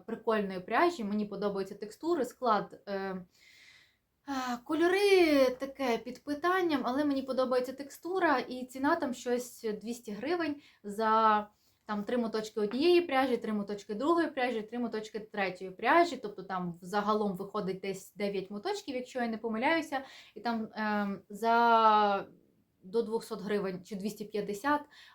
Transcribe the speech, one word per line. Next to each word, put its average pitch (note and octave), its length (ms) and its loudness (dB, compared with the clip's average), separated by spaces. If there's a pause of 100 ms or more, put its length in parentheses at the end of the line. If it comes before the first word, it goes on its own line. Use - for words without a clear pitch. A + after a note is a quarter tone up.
прикольної G#3 540 -2
пряжі, C4 440 0
мені G#3 200 -2
подобаються G3 500 -4
текстури, D4+ 500 -4
склад, G#3 640 -2
е, F#3+ 380 -6 (1000)
а, B3+ 280 -4
кольори E4+ 920 6
таке B3+ 480 -2
під - 260 -12
питанням, E4 600 0
але C4+ 200 0
мені C#4 180 0
подобається B3+ 500 0
текстура, D#4+ 680 0
і B3+ 260 -6
ціна C#4 320 0
там C#4 180 -2
щось A#3+ 520 -4 (160)
двісті A3 300 -10
гривень D4+ 440 -2 (280)
за, G#3+ 640 4 (380)
там, G#3 200 -4
три B3 120 -2
моточки A3 440 -2
однієї C#4 400 4
пряжі, C4 360 2
три A3 160 -4
моточки G#3 420 -6
другої D#4 320 2
пряжі, B3 360 -2
три A3+ 160 -8
моточки A3 420 -6
третьої F#3+ 500 -6
пряжі, C#4 460 4
тобто G3+ 260 -10
там F3+ 400 -6
взагалом G#3 540 0
виходить F#3+ 440 -6
десь F#3+ 340 -8
дев'ять G3 360 -4
моточків, D4 440 -6
якщо B3 260 -6
я A#3 80 -2
не A3 100 -6
помиляюся, C4+ 640 -2 (300)
і G#3 60 -14
там, A#3 340 -4
ем, G#3 540 -2
за, A3 1000 4 (560)
до G3+ 200 -2
двохсот A3 400 -6
гривень F#3+ 420 -2
чи G#3 120 -10
двісті G3+ 280 -6
п'ятдесят, G#3 560 -2 (340)